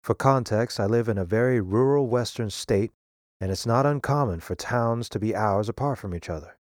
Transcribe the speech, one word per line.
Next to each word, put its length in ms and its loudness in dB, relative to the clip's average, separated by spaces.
For 140 0
context, 640 2
I 80 2
live 200 2
in 120 0
a 60 0
very 360 2
rural 460 2
western 420 -2
state, 440 0
and 120 -2
it's 160 -4
not 180 4
uncommon 540 0
for 160 -8
towns 540 -2
to 100 -6
be 160 0
hours 340 2
apart 300 -4
from 160 -6
each 140 -10
other. 320 -10